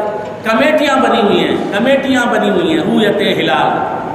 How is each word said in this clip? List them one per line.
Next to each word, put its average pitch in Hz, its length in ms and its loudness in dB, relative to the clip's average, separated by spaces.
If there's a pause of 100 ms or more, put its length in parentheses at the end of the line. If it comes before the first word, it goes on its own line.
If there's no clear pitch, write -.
(440)
کمیٹیاں 285 520 2
بنی - 260 0
ہوئی 180 160 2
ہیں، - 180 0 (220)
کمیٹیاں 254 480 2
بنی 214 240 0
ہوئی 160 280 0
ہیں، 156 60 -2
رویت 214 540 2
ہلال۔ 151 560 0 (200)